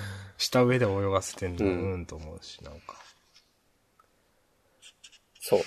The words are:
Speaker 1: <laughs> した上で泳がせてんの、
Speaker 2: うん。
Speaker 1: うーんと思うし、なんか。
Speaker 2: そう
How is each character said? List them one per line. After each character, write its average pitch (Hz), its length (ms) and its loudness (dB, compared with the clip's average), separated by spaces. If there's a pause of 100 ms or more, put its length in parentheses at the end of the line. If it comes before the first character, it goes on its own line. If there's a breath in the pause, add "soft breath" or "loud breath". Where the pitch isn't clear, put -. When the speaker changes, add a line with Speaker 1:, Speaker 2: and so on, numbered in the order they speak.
(160)
Speaker 1:
<laughs> - 220 -16
し - 100 -2
た 127 140 6
上 123 160 6
で 120 80 4
泳 98 240 2
が 95 100 4
せ - 160 -6
て 98 100 -4
ん 90 100 -4
の、 101 100 2
Speaker 2:
う - 20 4
ん。 92 240 0
Speaker 1:
う - 20 -4
ー - 40 -4
ん 85 80 -8
と 80 100 -12
思 78 180 -12
う - 80 -16
し、 - 220 -18
な 71 60 -16
ん - 100 -20
か。 - 160 -18 (2500)
Speaker 2:
そ - 180 4
う - 80 2